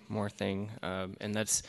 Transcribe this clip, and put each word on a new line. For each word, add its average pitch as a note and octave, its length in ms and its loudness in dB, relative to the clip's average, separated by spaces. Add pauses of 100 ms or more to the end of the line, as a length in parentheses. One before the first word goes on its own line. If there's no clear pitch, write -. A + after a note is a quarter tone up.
more G#2 200 0
thing, G2 420 0 (120)
um, F#2 360 -2
and G#2+ 140 -2
that's G#2+ 360 4